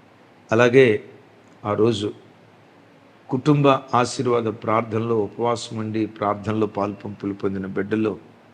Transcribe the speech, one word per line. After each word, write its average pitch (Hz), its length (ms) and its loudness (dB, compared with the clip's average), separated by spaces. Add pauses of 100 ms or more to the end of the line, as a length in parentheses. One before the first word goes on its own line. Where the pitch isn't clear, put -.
(520)
అలాగే 120 520 6 (600)
ఆ 104 100 -2
రోజు 104 400 0 (1120)
కుటుంబ 139 400 2
ఆశీర్వాద 123 760 0
ప్రార్థనలో 110 800 -2
ఉపవాసం 113 560 -4
ఉండి 110 300 -4
ప్రార్థనలో 104 600 -2
పాల్పంపులు 101 680 -6
పొందిన 98 320 -6
బిడ్డలు 101 520 -4 (360)